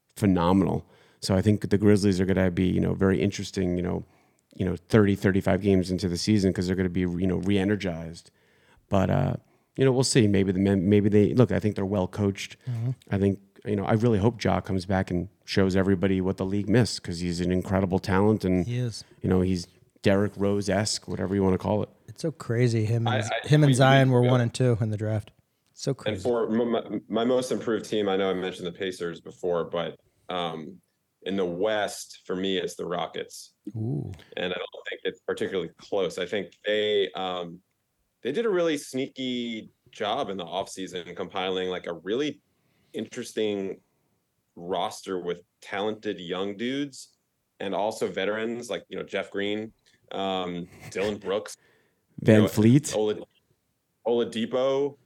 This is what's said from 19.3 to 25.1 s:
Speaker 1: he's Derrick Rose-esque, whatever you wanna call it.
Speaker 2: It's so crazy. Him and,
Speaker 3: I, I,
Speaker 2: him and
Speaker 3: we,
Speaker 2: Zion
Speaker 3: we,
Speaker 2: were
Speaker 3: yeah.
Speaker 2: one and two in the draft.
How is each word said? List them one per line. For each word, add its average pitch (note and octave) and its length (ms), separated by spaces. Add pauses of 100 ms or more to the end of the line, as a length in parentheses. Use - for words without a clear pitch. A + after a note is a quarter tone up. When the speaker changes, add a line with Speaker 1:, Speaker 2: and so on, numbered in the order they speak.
Speaker 1:
he's F#2 260 (340)
Derrick G2+ 360
Rose-esque, G2+ 720
whatever F#2+ 280
you G2 80
wanna F#2 140
call G2+ 260
it. - 60 (180)
Speaker 2:
It's - 140
so E3 100
crazy. A#2 540
Him A#2 220
and, B2 160
Speaker 3:
I, - 40 (160)
I, - 40
Speaker 2:
him D3+ 160
and C#3+ 60
Speaker 3:
we, C3 40
Speaker 2:
Zion C3 360
Speaker 3:
we, B2+ 60
Speaker 2:
were B2 80
Speaker 3:
yeah. B2 80
Speaker 2:
one B2 100
and A#2 120
two B2 280
in A2 80
the G#2+ 80
draft. G#2+ 340 (420)